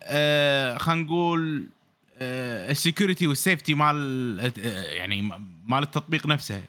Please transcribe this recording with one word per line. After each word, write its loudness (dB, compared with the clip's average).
آه، 2
خلينا 0
نقول، 0
آه، -4
السكيورتي 2
والسيفتي 2
مال، 0
آه، -4
يعني -4
مال 2
التطبيق -2
نفسه، 0